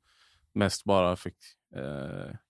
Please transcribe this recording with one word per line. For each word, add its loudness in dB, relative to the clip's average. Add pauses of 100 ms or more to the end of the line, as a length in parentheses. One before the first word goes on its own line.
(540)
mest 2
bara 4
fick, -8 (400)
eh, -8 (140)